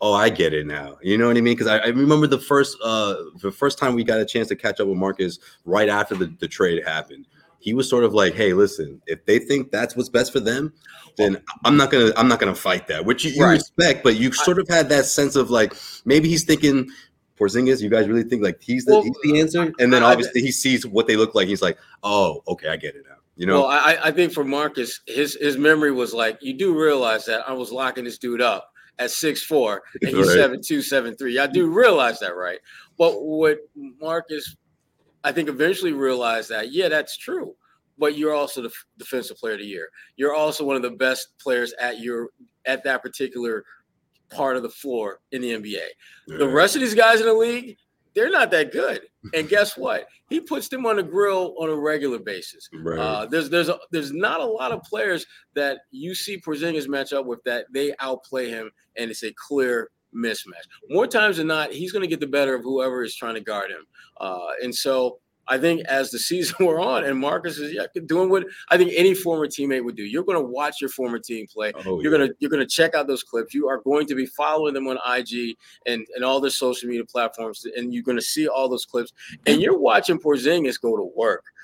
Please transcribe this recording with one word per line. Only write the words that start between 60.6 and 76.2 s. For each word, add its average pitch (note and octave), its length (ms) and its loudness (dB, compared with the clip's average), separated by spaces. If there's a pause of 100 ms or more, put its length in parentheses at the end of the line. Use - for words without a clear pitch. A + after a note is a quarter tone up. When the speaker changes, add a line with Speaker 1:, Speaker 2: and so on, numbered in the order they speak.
Speaker 2:
More G3+ 180 2
times G#3+ 300 2
than D#3 100 -4
not, D#3 240 -2
he's E3+ 200 -8
gonna F#3+ 160 -4
get D#3+ 140 -4
the D3+ 60 -4
better C3+ 280 0
of A#2+ 80 -8
whoever C3 400 -2
is A2 120 -8
trying A2+ 200 -8
to A2+ 60 -10
guard G2+ 280 -6
him. E2 160 -14 (320)
Uh, F#2 300 -8 (160)
and B2 100 -8
so B2+ 460 -2 (280)
I C3 100 0
think E3 300 0
as C3+ 240 -2
the A#2+ 80 -8
season E3+ 400 -4
<laughs> F#3+ 60 4
wore E3 140 2
on, G#3 240 0
and C#3 160 -2
Marcus D#3+ 380 -4
is, D3 160 -10
yeah, F#3+ 140 -6 (180)
doing F3 240 0
what F#3 160 2 (240)
I F3 80 6
think F3+ 180 6
any F#3 180 6
former E3 340 -2
teammate C#3 360 -4
would A#2 120 -8
do. G#2 80 -10
You're B2 200 -6
gonna F3+ 180 0
watch C#3 380 -6
your C#3 100 -6
former A#2+ 280 -6
team A2 300 -10
play. G#2+ 260 -6 (100)
Speaker 1:
Oh, F#2 160 -4
Speaker 2:
You're D3+ 120 0
Speaker 1:
yeah. D#3 80 4
Speaker 2:
gonna, C3+ 200 2
you're D3 120 -4
gonna C#3+ 140 0
check D#3+ 280 0
out D3 140 0
those C3+ 160 -4
clips. - 300 -6
You C#3+ 140 -2
are C3 120 -2
going D3 280 0
to C#3+ 80 -6
be C3 120 -4
following D3+ 460 -2
them C3+ 140 -6
on C3 160 -6
I B2 200 -2
G A#2 340 -8 (300)
and, A#2 180 -6 (100)
and B2 80 -4